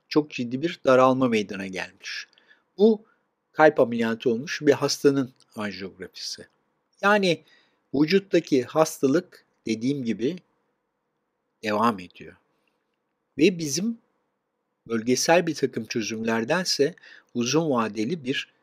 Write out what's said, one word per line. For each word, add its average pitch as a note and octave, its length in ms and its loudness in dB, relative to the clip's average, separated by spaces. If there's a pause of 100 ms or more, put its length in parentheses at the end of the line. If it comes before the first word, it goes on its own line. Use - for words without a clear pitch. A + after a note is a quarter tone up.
(140)
çok D3+ 180 0
ciddi B2 300 -6
bir E3+ 240 -6
daralma C3 420 4
meydana G2+ 400 -2
gelmiş. - 600 -12 (500)
Bu G#3+ 280 4 (460)
kalp D#3 280 4
ameliyatı A#2 500 0
olmuş B2 320 -4
bir D3 100 4
hastanın C#3 600 0 (220)
anjiyografisi. F#2 920 -12 (540)
Yani G3 420 2 (500)
vücuttaki D#3 720 2
hastalık D#3 840 0 (200)
dediğim B2 380 -4
gibi A2+ 320 -4 (1300)
devam G#2+ 360 0
ediyor. - 360 -20 (1000)
Ve F3 200 4
bizim E3 400 -6 (880)
bölgesel B2 600 2
bir D3+ 80 -4
takım B2 300 -4
çözümlerdense A2+ 1120 -2 (380)
uzun C3 360 0
vadeli A2+ 540 -2
bir - 400 -6